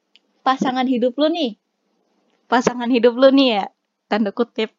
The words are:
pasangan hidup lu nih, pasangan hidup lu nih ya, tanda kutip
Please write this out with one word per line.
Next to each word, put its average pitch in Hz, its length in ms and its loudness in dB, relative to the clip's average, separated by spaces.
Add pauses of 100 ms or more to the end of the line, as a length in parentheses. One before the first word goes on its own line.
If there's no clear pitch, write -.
(440)
pasangan 262 440 -2
hidup 247 280 0
lu 311 160 0
nih, 302 240 -4 (960)
pasangan 240 400 -2
hidup 233 240 2
lu 262 160 4
nih 254 320 2
ya, - 20 -8 (460)
tanda 202 240 -2
kutip 233 440 -6